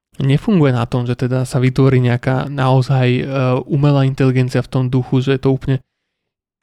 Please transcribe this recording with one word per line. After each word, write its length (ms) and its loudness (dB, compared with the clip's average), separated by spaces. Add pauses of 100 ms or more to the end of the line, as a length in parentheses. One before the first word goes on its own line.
(200)
nefunguje 560 2
na 80 -2
tom, 240 -4
že 80 -2
teda 320 -2
sa 160 -4
vytvorí 400 2
nejaká 480 -2
naozaj, 560 2
e, 140 0 (500)
umelá 320 2
inteligencia 560 0
v 80 -4
tom 240 -2
duchu, 320 0
že 160 0
je 80 -20
to 80 2
úplne 240 -4 (840)